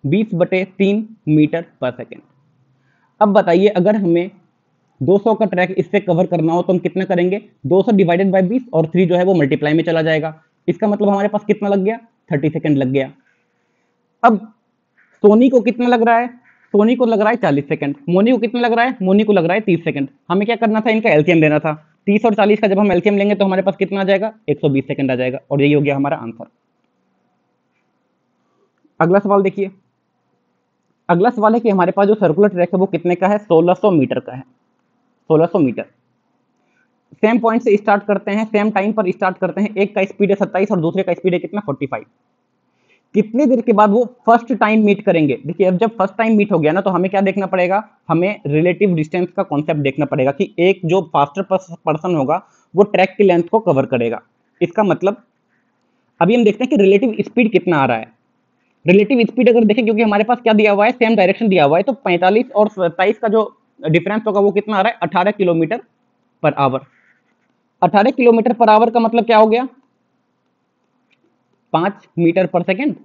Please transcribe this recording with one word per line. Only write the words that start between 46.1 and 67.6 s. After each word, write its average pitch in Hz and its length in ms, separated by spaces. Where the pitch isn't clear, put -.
time 226 200
meet 202 160
हो 170 60
गया 151 140
ना, 185 80
तो 196 100
हमें 185 200
क्या 196 100
देखना 190 260
पड़ेगा? 185 420
हमें 180 380
relative 175 480
distance 175 420
का 196 60
concept 151 380
देखना 139 240
पड़ेगा 131 280
कि - 260
एक 180 260
जो 165 280
faster 143 300
पर्स-, 185 420
person 160 320
होगा, 147 300
वो 196 60
ट्रैक 190 360
की 208 60
length 175 180
को 196 160
cover 147 280
करेगा। 117 360
इसका 175 200
मतलब 185 400
अभी 190 160
हम 240 80
देखते 208 200
हैं 262 60
कि 302 60
रिलेटिव 196 440
speed - 320
कितना 175 260
आ 135 80
रहा 120 100
है। 113 160
Relative 208 400
speed 240 220
अगर 233 160
देखें, 220 200
क्योंकि 214 180
हमारे 208 220
पास 240 160
क्या 226 120
दिया 208 200
हुआ 202 140
है? 254 60
सेम 226 240
direction 196 320
दिया 180 160
हुआ 143 120
है, 196 60
तो 262 100
पैंतालीस 196 580
और 208 180
सत्ताईस 185 500
का 226 100
जो 208 300
difference 196 360
होगा, 202 140
वो 202 100
कितना 208 260
आ 190 40
रहा 220 120
है? - 100
अठारह 185 280
किलोमीटर 175 520
per 147 140
hour। 131 220